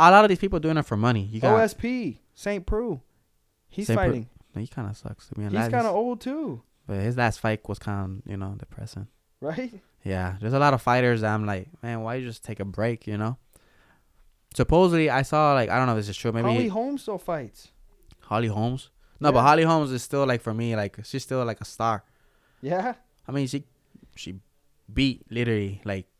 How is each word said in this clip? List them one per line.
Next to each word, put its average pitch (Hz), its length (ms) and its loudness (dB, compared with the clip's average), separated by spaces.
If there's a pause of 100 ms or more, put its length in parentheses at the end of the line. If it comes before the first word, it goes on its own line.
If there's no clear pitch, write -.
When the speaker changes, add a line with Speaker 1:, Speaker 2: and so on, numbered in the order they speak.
Speaker 1:
a - 20 12
lot 202 140 10
of 214 40 6
these 180 120 4
people 190 200 -2
doing 160 160 0
it 151 80 2
for 110 120 -4
money. 113 260 2
You 110 180 -6
got 196 140 6
Speaker 2:
O - 40 6
S 220 140 4
P, 233 480 -6 (140)
Saint 202 320 -6
Preux. 214 340 -4 (680)
He's 208 180 -8
Speaker 1:
Saint 156 120 2
Preux. 185 80 2
Speaker 2:
fighting. 120 220 -2 (260)
Speaker 1:
He 110 120 -8
kinda 107 280 -10
sucks. - 400 -16
I - 60 -10
mean, 104 100 -4
Speaker 2:
He's 101 80 -2
Speaker 1:
that 117 120 0
Speaker 2:
kinda 233 180 2
Speaker 1:
is 180 60 0
Speaker 2:
old, 233 260 -2
too. 254 420 -8 (240)
Speaker 1:
But 101 140 -6
his 120 160 -2
last 120 240 0
fight 107 280 -4
was 101 100 -6
kinda, 98 480 -8
you 101 100 -10
know, 98 220 -8
depressing. - 480 -14 (340)
Speaker 2:
Right? 202 400 -8 (240)
Speaker 1:
Yeah, 92 360 -4
there's 110 120 -2
a 135 60 2
lot 143 160 4
of 117 80 -2
fighters 123 400 2
that 107 120 0
I'm 107 120 -2
like, 101 220 -6 (140)
"Man, 117 200 -8
why 117 140 -6
you 131 100 -8
just 113 180 -14
take 107 160 -12
a 98 40 -4
break," 110 420 -4
you 104 100 -6
know? 110 220 -4 (1160)
Supposedly, 165 560 4
I 131 120 2
saw, 151 320 4
like, 117 140 2
I 98 100 0
don't 127 80 2
know 120 60 2
if 110 60 0
this 101 100 -4
is 101 80 -8
true. 117 160 -2
Maybe 117 160 0
Speaker 2:
Holly 233 160 2
Speaker 1:
he 226 40 0
Speaker 2:
Holm 240 300 -4
still 202 200 -6
fights. 147 540 -10 (480)
Speaker 1:
Holly 113 280 -2
Holmes? 113 420 -4 (300)
No, 147 100 4
but 131 100 6
Speaker 2:
Yeah. 123 40 4
Speaker 1:
Holly 151 200 6
Holmes 156 280 2
is 120 100 -4
still, 139 240 0
like, 123 140 0
for 110 140 -6
me, 117 200 -2
like, 104 300 -4
she's 135 180 -8
still, 127 220 -4
like, 113 160 -6
a - 40 -12
star. 113 400 -2 (580)
Speaker 2:
Yeah? 185 320 -4 (340)
Speaker 1:
I 127 40 -10
mean, 139 140 -2
she, 139 180 -6 (500)
she 95 260 -14 (520)
beat 131 380 0
literally, 110 540 -2
like, 98 220 -6 (140)